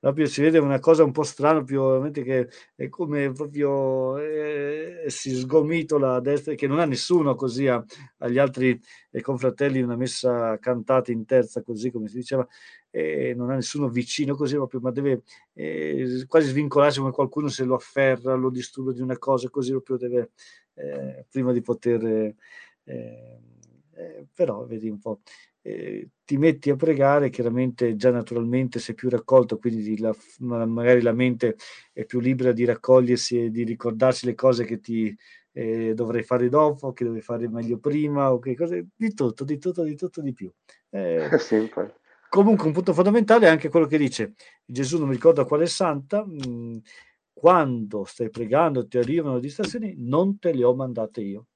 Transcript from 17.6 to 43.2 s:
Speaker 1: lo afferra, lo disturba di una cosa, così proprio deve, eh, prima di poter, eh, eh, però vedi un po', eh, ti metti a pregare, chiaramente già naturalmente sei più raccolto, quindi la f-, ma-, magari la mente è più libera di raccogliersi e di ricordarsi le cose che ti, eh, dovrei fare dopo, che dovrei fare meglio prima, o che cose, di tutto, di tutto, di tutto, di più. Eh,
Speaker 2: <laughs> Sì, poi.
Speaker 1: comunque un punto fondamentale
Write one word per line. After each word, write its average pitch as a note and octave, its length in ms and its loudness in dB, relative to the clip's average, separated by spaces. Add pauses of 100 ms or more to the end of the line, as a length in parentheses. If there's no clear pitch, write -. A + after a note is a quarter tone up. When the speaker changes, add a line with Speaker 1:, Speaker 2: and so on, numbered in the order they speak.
Speaker 1:
lo B2+ 100 0
afferra, C3 600 0
lo C3 120 0
disturba C3 440 -6
di A#2+ 100 -6
una B2+ 160 -4
cosa, C3 320 -2
così C3 220 -4
proprio C3 260 -4
deve, B2 320 -4 (460)
eh, C#2+ 520 -12
prima B2+ 240 -2
di A#2+ 80 0
poter, A#2 460 -2
eh, A2 280 0 (500)
eh, A#1 1500 -18
però B2 320 -2
vedi A2+ 240 -8
un G#2+ 100 -8
po', G#2 220 -10 (420)
eh, - 460 -10 (160)
ti C#3+ 140 -2
metti D3+ 320 2
a C#3 60 2
pregare, C#3 520 4
chiaramente A#2+ 680 -2
già G#2+ 160 4
naturalmente A#2+ 680 -2
sei A2+ 160 -8
più B2 160 -4
raccolto, A#2 480 4
quindi A2 400 -4
la A2 160 -2
f-, - 240 -20
ma-, A#2+ 260 -4
magari A#2 380 4
la A#2 100 2
mente A#2+ 440 0 (360)
è B2 140 -10
più B2 120 -4
libera B2+ 340 2
di A#2 120 2
raccogliersi A#2+ 800 4
e A#2 60 -2
di A#2 140 -4
ricordarsi A#2 600 0
le A#2+ 100 -2
cose B2 300 2
che G#2+ 160 -6
ti, A2 340 -4 (380)
eh, A2+ 400 -4
dovrei A2+ 300 -2
fare B2 260 0
dopo, C#3+ 460 2
che - 100 -4
dovrei A2+ 160 -4
fare A#2 280 -6
meglio A#2 300 -6
prima, D3 540 0
o B2 60 2
che B2 180 -4
cose, E3+ 400 -4
di A3 160 -2
tutto, C3+ 320 -2
di D3 140 -6
tutto, F3 240 -4
di D3+ 140 -4
tutto, F3+ 260 -8
di C#3 100 -6
più. F#2+ 180 -12 (380)
Eh, E2+ 400 -2
Speaker 2:
<laughs> D3+ 100 4
Sì, A2 300 0
poi. G2+ 220 -8 (400)
Speaker 1:
comunque G3 360 4
un D#3 60 0
punto F3+ 220 -2
fondamentale G#3 520 4